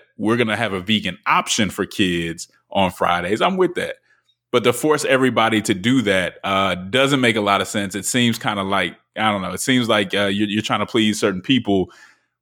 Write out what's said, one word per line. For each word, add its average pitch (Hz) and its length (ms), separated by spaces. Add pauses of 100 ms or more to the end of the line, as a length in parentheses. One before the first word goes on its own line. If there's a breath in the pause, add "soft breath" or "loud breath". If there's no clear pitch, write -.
(160)
we're 113 220
gonna 110 180
have 110 160
a 95 80
vegan 95 460
option 135 440
for 95 160
kids 85 640 (240)
on 95 180
Fridays, 87 520
I'm 185 160
with 175 180
that." 87 220 (560)
But 120 100
to 120 80
force - 320
everybody 117 580
to 107 120
do 117 300
that, 95 320 (100)
uh, 95 300
doesn't 127 440
make 117 160
a 110 60
lot 101 180
of 95 80
sense. 101 280
It 98 100
seems 120 340
kinda 104 240
like, 95 320 (220)
I 110 120
don't 101 120
know, 90 100
it 92 80
seems 123 300
like, 104 240
uh, 101 140
you're, 101 200
you're 101 140
trying 107 180
to 104 60
please 107 340
certain 98 220
people. 104 500 (500 loud breath)